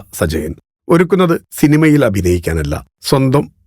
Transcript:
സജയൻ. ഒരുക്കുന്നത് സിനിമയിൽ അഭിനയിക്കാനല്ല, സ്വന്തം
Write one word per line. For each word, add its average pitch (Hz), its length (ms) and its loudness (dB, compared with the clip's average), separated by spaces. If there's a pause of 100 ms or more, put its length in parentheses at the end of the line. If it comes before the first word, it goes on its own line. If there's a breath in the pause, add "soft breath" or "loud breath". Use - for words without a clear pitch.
(140)
സജയൻ. 78 400 -4 (340)
ഒരുക്കുന്നത് 175 520 2 (120)
സിനിമയിൽ 147 520 2
അഭിനയിക്കാനല്ല, 87 840 -2 (140)
സ്വന്തം 135 500 0 (160)